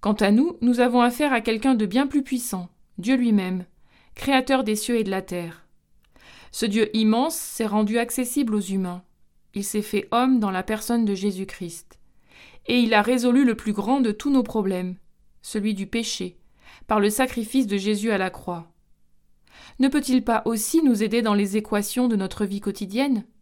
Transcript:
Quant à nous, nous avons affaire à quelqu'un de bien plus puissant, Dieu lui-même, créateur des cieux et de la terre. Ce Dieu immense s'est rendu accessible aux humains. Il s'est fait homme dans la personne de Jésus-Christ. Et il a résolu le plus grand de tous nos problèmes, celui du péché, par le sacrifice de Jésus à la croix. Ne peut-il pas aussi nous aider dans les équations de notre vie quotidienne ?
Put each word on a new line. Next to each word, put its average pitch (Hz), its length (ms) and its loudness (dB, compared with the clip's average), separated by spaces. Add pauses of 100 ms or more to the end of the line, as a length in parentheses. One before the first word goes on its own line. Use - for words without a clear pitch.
Quant 208 120 2
à 208 180 2
nous, 285 300 2
nous 240 180 2
avons 247 220 4
affaire 247 300 2
à 254 100 0
quelqu'un 247 340 0
de 214 100 2
bien 240 220 0
plus 277 160 0
puissant, 208 460 -6 (280)
Dieu 208 180 0
lui-même, 196 520 2 (480)
créateur 262 480 2
des 214 120 0
cieux 233 220 -2
et 220 60 2
de 196 80 -2
la 190 100 -2
terre. 175 460 -10 (800)
Ce - 160 -4
Dieu 214 320 2
immense 226 380 2
s'est - 320 -6
rendu 214 320 0
accessible 240 560 -2
aux 208 60 0
humains. 185 420 -6 (500)
Il 202 100 -6
s'est 208 200 -4
fait - 260 -4
homme 254 300 2
dans 208 100 0
la 185 140 -4
personne 220 420 -2
de 202 80 0
Jésus-Christ. 190 880 -8 (680)
Et 240 100 4
il 226 140 4
a 208 80 6
résolu 247 440 4
le 226 100 4
plus - 160 -6
grand 214 300 0
de 233 100 2
tous 214 180 -4
nos 269 140 4
problèmes, 185 540 -2 (440)
celui 214 320 -4
du 196 140 -6
péché, 202 500 -6 (480)
par 214 140 2
le 202 100 4
sacrifice 254 560 -2
de 202 120 -2
Jésus 208 340 -2
à 202 60 0
la 190 120 -2
croix. 175 440 -12 (1040)
Ne 262 80 4
peut-il 269 340 2
pas 220 220 0
aussi 233 400 0
nous 233 180 4
aider 226 200 0
dans 220 120 2
les 202 220 0
équations 214 540 0
de 226 80 2
notre 190 260 -4
vie 202 160 -4
quotidienne ? 208 680 -2 (160)